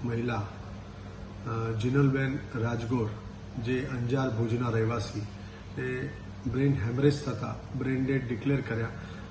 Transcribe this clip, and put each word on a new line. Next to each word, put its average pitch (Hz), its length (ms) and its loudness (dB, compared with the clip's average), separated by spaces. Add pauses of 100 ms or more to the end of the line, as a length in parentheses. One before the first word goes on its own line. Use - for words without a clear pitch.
મહિલા, 117 420 0 (1000)
અ, 113 260 -2
જિનલબેન 135 680 4 (160)
રાજગોર, 117 540 0 (540)
જે 127 240 0
અંજાર 127 440 0
ભુજના 117 380 2
રહેવાસી, 110 580 0 (560)
એ 127 240 -2 (400)
બ્રેઇન 135 280 4
હેમરેજ 127 500 4
થતા 113 300 -2 (240)
બ્રેઇન 131 280 2
ડેડ 131 220 2
ડિક્લેર 127 320 2
કર્યા 113 280 0 (420)